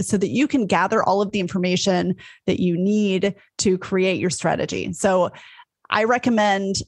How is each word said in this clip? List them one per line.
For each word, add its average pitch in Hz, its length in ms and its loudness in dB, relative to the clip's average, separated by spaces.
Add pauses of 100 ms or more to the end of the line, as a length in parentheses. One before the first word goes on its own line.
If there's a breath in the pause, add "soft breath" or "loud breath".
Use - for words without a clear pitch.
so 202 160 -2
that 190 120 0
you 247 180 0
can 240 200 0
gather 190 360 2
all 190 180 2
of 208 120 -2
the 202 80 -2
information 180 760 0 (320 loud breath)
that 185 140 0
you 175 160 2
need 196 580 0 (240 soft breath)
to 190 200 2
create 185 420 0
your 165 100 0
strategy. - 640 -4
So 185 380 2 (600 loud breath)
I 214 140 2
recommend 208 720 2 (120)